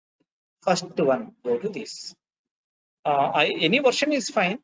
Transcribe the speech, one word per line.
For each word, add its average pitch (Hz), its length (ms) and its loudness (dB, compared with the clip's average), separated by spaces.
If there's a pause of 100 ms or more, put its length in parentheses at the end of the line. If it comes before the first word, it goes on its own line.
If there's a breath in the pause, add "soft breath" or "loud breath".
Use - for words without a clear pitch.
(640)
First - 340 -2
one, 131 360 0 (120)
go 120 140 0
to 202 100 -6
this. - 460 -14 (920)
Uh, 143 300 2
I, 156 120 4
any 175 320 2
version 277 340 2
is 285 160 -2
fine. 196 360 0